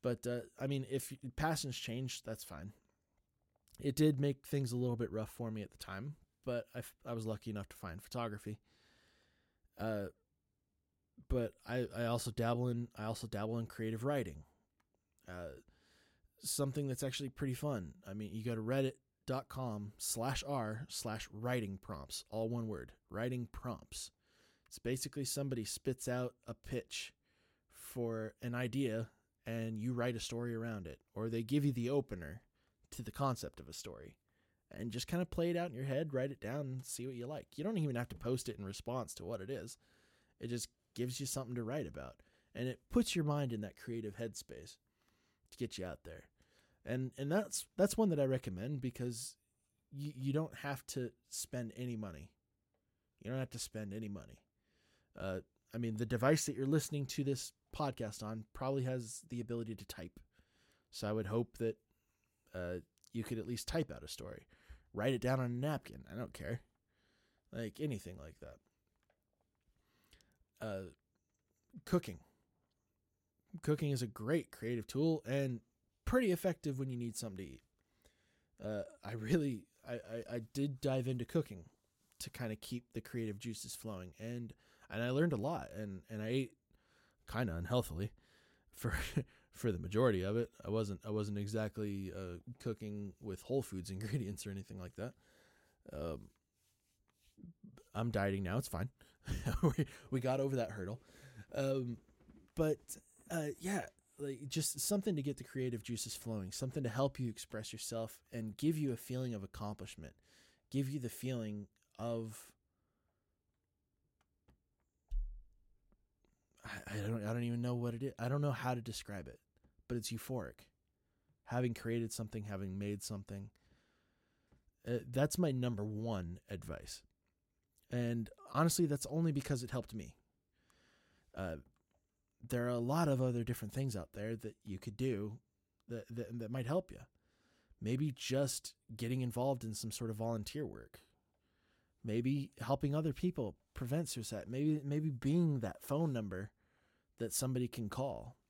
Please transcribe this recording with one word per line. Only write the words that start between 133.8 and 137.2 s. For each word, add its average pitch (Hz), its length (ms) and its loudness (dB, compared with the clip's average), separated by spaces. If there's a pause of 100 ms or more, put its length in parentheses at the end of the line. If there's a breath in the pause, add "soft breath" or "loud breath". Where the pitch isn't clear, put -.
out 85 180 -6
there 107 220 -2
that 104 280 -8
you 98 140 -4
could 104 180 -8
do 110 420 0 (500)
that, 113 220 -6
that, 117 280 -4
that 113 120 -4
might 123 160 -2
help 165 240 0
you. - 80 -12 (800 soft breath)